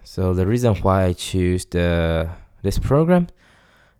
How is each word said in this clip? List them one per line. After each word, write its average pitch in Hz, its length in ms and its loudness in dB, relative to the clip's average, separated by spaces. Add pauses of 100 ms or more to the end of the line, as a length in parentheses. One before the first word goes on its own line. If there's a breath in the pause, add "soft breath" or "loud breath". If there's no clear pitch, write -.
So 92 320 -4
the 90 120 0
reason 117 360 2
why 95 220 2
I 90 100 2
choose 90 500 -2
the, 85 640 -2 (340 loud breath)
this 98 160 -2
program 170 500 2 (720 soft breath)